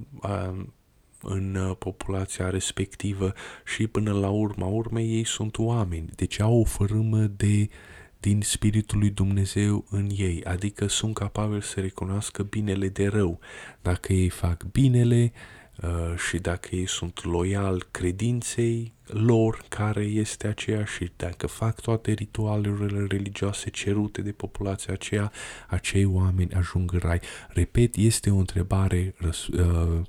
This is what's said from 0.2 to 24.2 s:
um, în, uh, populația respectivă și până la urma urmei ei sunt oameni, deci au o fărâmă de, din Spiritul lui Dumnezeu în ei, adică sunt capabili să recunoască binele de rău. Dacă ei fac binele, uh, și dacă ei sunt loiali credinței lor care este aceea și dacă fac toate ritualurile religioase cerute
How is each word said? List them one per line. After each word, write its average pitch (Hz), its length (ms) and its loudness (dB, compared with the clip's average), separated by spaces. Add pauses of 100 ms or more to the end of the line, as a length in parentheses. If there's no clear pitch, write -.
um, 95 520 -6 (480)
în, 95 340 -4
uh, 95 240 -2
populația 95 680 -4
respectivă 95 840 -2 (320)
și - 220 -2
până 107 240 0
la 98 180 2
urma 101 360 0
urmei 113 500 -2
ei 113 100 0
sunt - 320 -4
oameni, 98 580 0
deci - 240 -2
au 113 200 6
o 113 40 6
fărâmă 107 540 2
de, 104 520 4 (500)
din 104 220 4
Spiritul 104 580 2
lui 104 100 4
Dumnezeu 98 800 2
în 98 260 0
ei, 92 280 -2
adică 101 440 -2
sunt 110 260 -2
capabili 104 480 -2
să - 180 -6
recunoască 98 640 -4
binele 98 440 -2
de 98 200 0
rău. 98 320 0 (420)
Dacă 90 320 0
ei 92 160 4
fac - 340 -2
binele, 120 720 4 (480)
uh, 85 360 -2 (120)
și - 80 0
dacă 87 380 -4
ei 92 120 -2
sunt - 360 -6
loiali 92 680 0
credinței 117 1040 -2 (120)
lor 110 640 2
care 104 360 -2
este 107 440 -2
aceea 107 380 -2
și 87 300 -6
dacă - 320 -4
fac - 340 -4
toate 113 300 0
ritualurile 104 1000 -2
religioase 101 600 -4
cerute 104 520 -2